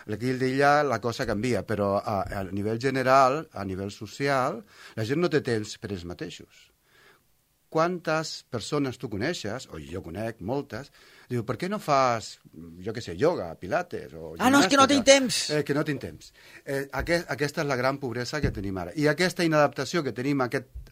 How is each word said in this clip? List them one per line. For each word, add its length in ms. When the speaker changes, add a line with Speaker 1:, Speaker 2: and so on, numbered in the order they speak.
Speaker 1:
Aquí 320
a 20
l'illa 380
la 180
cosa 280
canvia, 340
però 360
a, 240
a 80
nivell 340
general, 680
a 120
nivell 280
social, 680
la 100
gent 160
no 80
té 140
temps 340
per 140
ells 160
mateixos. 600
Quantes 720
persones 480
tu 80
coneixes, 640
o 80
jo 240
conec 400
moltes, 460
diu, 180
«Per 80
què 160
no 80
fas, 540
jo 80
què 80
sé, 160
ioga, 300
pilates... 560
o 240
Speaker 2:
Ah, 160
no, 80
és 80
que 80
no 80
Speaker 1:
gimnàstica?» 80
Speaker 2:
tinc 140
temps. 320
Speaker 1:
Eh, 80
que 80
no 100
tinc 200
temps. 300
Eh, 160
aquest, 400
aquesta 320
és 60
la 100
gran 180
pobresa 460
que 80
tenim 240
ara. 180
I 140
aquesta 400
inadaptació 560
que 80
tenim 300
a 80
aquest, 180